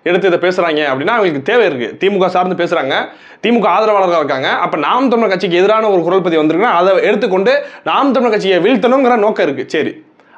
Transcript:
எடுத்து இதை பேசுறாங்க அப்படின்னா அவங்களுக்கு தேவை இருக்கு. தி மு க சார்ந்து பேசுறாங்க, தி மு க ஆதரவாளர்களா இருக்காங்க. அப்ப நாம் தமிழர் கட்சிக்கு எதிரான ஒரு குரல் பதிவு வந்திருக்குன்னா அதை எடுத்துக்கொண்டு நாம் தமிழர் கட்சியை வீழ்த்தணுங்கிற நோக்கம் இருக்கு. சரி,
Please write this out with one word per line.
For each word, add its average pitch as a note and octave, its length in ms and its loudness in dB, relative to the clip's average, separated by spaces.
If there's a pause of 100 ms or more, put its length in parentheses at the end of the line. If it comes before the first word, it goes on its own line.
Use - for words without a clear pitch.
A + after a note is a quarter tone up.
எடுத்து F3+ 240 0
இதை F3 120 2
பேசுறாங்க F3 460 0
அப்படின்னா C#3+ 320 -2
அவங்களுக்கு E3 240 0
தேவை A3 240 2
இருக்கு. B2 320 -4
தி F#3+ 120 -20
மு G3+ 100 -4
க F#3 100 0
சார்ந்து F3+ 340 -2
பேசுறாங்க, D#3 300 -2 (480)
தி G#3+ 100 0
மு A#3 80 2
க G3+ 100 0
ஆதரவாளர்களா F#3+ 480 0
இருக்காங்க. C#3 320 -2
அப்ப F3+ 280 -2
நாம் A3 320 0
தமிழர் A3+ 200 2
கட்சிக்கு F#3 280 0
எதிரான G#3+ 320 2
ஒரு F#3+ 120 2
குரல் F3 200 0
பதிவு E3 220 0
வந்திருக்குன்னா E3+ 320 0
அதை F3+ 260 2
எடுத்துக்கொண்டு G#3+ 640 0 (200)
நாம் A#3 280 0
தமிழர் A#3+ 200 0
கட்சியை F#3 280 0
வீழ்த்தணுங்கிற B3 580 2
நோக்கம் G#3+ 280 0
இருக்கு. C3+ 220 -6
சரி, D3 380 -4 (320)